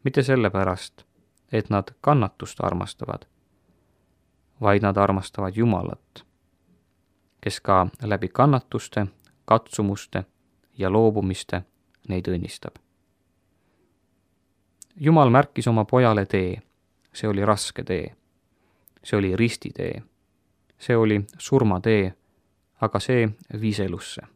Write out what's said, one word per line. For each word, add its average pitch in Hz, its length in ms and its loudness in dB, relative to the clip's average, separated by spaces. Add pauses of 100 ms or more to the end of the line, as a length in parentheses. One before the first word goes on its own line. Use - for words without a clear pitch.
Mitte 135 180 0
sellepärast, 98 800 0 (480)
et 113 180 -2
nad 101 300 -2
kannatust - 640 -2
armastavad, - 600 -6 (1400)
vaid 101 200 4
nad 98 140 2
armastavad 98 600 0
Jumalat, 107 680 -2 (1160)
kes - 200 -8
ka 92 260 4 (160)
läbi 101 260 -2
kannatuste, 123 800 0 (380)
katsumuste 101 800 -2 (540)
ja 92 140 -2
loobumiste 101 680 0 (460)
neid 92 200 -4
õnnistab. - 520 -8 (2250)
Jumal 151 340 4
märkis 123 380 2
oma 110 160 2
pojale 110 420 2
tee. 92 360 -4 (500)
See - 160 -6
oli 101 160 -2
raske - 400 -2
tee. - 320 -6 (880)
See - 140 -2
oli 95 180 0
ristitee. - 680 -4 (760)
See - 180 0
oli 110 240 2 (180)
surmatee, 104 760 0 (680)
aga 110 200 -2
see 120 280 0 (320)
viis 107 200 -2
elusse. - 420 -8 (140)